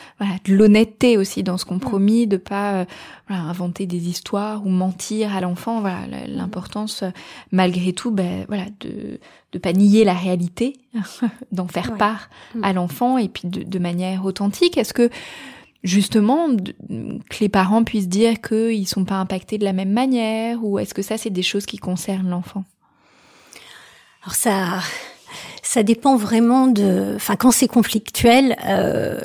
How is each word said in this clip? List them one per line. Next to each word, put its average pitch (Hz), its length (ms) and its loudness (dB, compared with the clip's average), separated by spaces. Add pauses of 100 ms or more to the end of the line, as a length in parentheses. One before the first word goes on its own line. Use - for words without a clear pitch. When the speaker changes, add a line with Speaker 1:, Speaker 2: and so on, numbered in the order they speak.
(180)
Speaker 1:
voilà, 196 160 -2 (120)
de 196 100 4
l'honnêteté 214 600 6
aussi 196 260 -2
dans 180 160 -2
ce - 60 -10
compromis, 214 600 2
Speaker 2:
Mm. 208 40 -2
Speaker 1:
de 196 80 2
pas, 202 360 -4
euh, 185 120 -2 (420)
voilà, 185 160 -4
inventer 175 420 -6
des 175 240 -4
histoires 208 560 -6
ou 190 40 -2
mentir 190 640 -2
à 190 60 -2
l'enfant. 185 400 -4
Voilà, 190 260 -4
la, - 200 -10
Speaker 2:
Mm. - 100 -8
Speaker 1:
l'importance, 208 640 -8
euh, 185 60 -4 (420)
malgré 180 420 2
tout, 233 160 -6
ben, 185 380 -2
voilà, 196 180 -6 (140)
de, - 400 -12 (320)
de 180 80 -8
pas 175 140 0
nier 202 320 8
la 185 80 4
réalité, 180 640 -2 (160)
<laughs> - 580 -6
d'en 180 160 -4
faire 233 240 -6
Speaker 2:
Ouais. 214 60 -6
Speaker 1:
part 214 320 0 (260)
Speaker 2:
Mm. 220 80 -4
Speaker 1:
à 196 100 0
l'enfant, 214 460 0
et 214 100 0
puis - 180 -12
de, 185 160 -6
de 185 160 -4
manière 185 460 -2
authentique. 202 520 0
Est-ce 220 160 0
que, 240 160 4 (760)
justement, 214 640 2
de, 202 240 -2 (560)
que - 120 -12
les 208 80 2
parents 202 340 4
puissent 208 260 -2
dire 220 320 2
qu'ils 220 460 0
sont 185 180 -2
pas 196 100 -2
impactés 190 420 -4
de 208 80 -4
la 196 80 0
même 190 180 -2
manière, 233 720 0
ou 202 140 0
est-ce 202 160 -4
que 190 80 -4
ça, 214 160 -4
c'est 226 140 -8
des 180 100 -2
choses 202 240 -2
qui - 120 -10
concernent 185 520 -4
l'enfant ? 180 340 -6 (1600)
Speaker 2:
Alors 175 120 -8
ça, 190 440 0 (840)
ça 233 200 2
dépend 226 340 4
vraiment 233 500 4
de, 202 480 2
enfin, 208 200 -2
quand 247 160 6
c'est 240 160 4
conflictuel, 240 880 4 (100)
euh, - 600 0